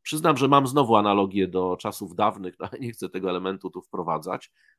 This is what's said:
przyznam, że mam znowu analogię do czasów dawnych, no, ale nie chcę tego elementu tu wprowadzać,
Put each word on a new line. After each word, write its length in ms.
przyznam, 360
że 100
mam 200
znowu 280
analogię 520
do 320
czasów 360
dawnych, 440
no, 120
ale 80
nie 120
chcę 180
tego 200
elementu 400
tu 120
wprowadzać, 680